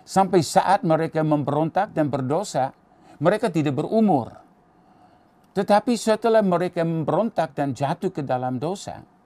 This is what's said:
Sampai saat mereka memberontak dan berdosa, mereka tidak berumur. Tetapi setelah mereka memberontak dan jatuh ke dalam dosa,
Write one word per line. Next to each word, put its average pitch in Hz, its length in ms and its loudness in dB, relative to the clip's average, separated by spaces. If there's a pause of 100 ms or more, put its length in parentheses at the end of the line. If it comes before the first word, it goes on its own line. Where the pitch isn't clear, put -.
Sampai 185 400 2
saat 185 400 2
mereka 160 400 0
memberontak 151 720 -2
dan 156 160 -2
berdosa, 135 640 -2 (480)
mereka 196 320 0
tidak 147 260 0
berumur. 170 540 2 (1200)
Tetapi 208 400 2
setelah 220 480 2
mereka 180 400 0
memberontak 165 720 -2
dan 139 240 -4
jatuh 156 320 -4
ke 160 160 -8
dalam 127 320 -4
dosa, 165 480 -8 (200)